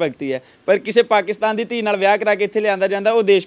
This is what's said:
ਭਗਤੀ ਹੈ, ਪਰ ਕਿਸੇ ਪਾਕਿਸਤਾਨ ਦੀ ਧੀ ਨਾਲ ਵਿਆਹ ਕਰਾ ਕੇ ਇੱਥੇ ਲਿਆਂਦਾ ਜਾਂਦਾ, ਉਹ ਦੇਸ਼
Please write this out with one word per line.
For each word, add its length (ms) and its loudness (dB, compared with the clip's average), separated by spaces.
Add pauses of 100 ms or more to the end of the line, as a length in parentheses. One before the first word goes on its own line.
ਭਗਤੀ 320 -4
ਹੈ, 100 -6 (240)
ਪਰ 120 4
ਕਿਸੇ 240 2
ਪਾਕਿਸਤਾਨ 540 0
ਦੀ 80 -2
ਧੀ 180 -6
ਨਾਲ 140 -2
ਵਿਆਹ 220 2
ਕਰਾ 160 0
ਕੇ 100 -2
ਇੱਥੇ 160 -2
ਲਿਆਂਦਾ 280 0
ਜਾਂਦਾ, 240 0
ਉਹ 100 2
ਦੇਸ਼ 240 2